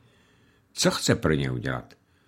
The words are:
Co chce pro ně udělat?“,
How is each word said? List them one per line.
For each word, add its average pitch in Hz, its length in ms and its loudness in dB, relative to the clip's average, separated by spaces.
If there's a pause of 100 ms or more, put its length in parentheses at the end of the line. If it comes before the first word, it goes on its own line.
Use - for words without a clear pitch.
(720)
Co - 180 2
chce - 240 0
pro 78 180 2
ně 69 180 0
udělat?“, 62 420 -6 (340)